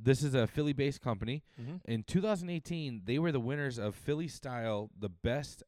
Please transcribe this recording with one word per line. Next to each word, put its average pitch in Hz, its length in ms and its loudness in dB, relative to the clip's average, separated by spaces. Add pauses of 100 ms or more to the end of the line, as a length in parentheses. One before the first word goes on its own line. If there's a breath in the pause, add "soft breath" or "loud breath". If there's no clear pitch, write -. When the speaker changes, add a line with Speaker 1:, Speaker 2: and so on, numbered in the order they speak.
Speaker 1:
this 131 200 6
is 143 140 4
a 120 100 6
Philly-based 143 540 0
company. 117 420 -4 (200 loud breath)
Speaker 2:
Mm-hmm. 131 140 -8 (100)
Speaker 1:
In 113 180 0
two - 160 2
thousand 185 300 2
eighteen, 156 560 -4
they 120 120 2
were 165 140 4
the 139 80 2
winners 131 380 -2
of 104 180 -2
Philly 151 320 -2
Style, 113 640 -4 (100)
the 104 80 -2
best 117 600 -2